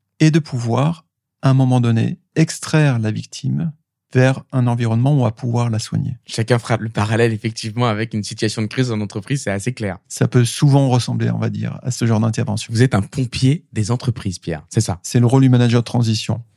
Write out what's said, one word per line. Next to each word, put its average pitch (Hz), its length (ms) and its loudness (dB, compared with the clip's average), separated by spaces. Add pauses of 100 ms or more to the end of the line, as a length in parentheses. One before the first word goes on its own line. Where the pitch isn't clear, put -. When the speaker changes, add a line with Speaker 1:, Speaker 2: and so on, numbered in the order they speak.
(220)
Speaker 1:
et 156 100 6
de 160 80 4
pouvoir, 127 640 -2 (380)
à 143 80 2
un 131 40 6
moment 127 280 4
donné, 117 360 2 (200)
extraire 156 600 2
la 110 140 -2
victime 135 640 -6 (380)
vers 127 400 2
un 127 140 0
environnement 120 480 2
où 143 60 4
on 123 40 2
va 110 80 2
pouvoir 120 380 -2
la 110 80 -2
soigner. 107 480 -4
Speaker 2:
Chacun 113 320 0
fera 113 200 -2
le 110 120 -8
parallèle 110 420 0
effectivement 113 540 -4
avec 113 300 -2
une 104 80 -4
situation 110 400 -4
de 107 40 -2
crise 127 240 -2
en 107 100 -4
entreprise, 110 420 -6
c'est 101 80 -4
assez 101 200 -4
clair. 101 360 -6
Speaker 1:
Ça - 200 0
peut 123 180 2
souvent 139 440 2
ressembler, 117 400 0
on 113 80 -2
va 110 140 -2
dire, 107 320 -8
à 117 80 -4
ce 120 160 -2
genre 110 120 2
d'intervention. 110 540 -2
Speaker 2:
Vous 113 80 2
êtes 127 140 4
un 98 80 0
pompier 131 680 -2
des 107 200 -4
entreprises, 113 480 -4
Pierre, 78 300 -8
c'est 117 120 0
ça ? 92 220 -4
Speaker 1:
C'est - 160 0
le 120 80 4
rôle 135 160 4
du 131 60 6
manager 120 320 4
de - 40 -6
transition. 113 560 -2 (160)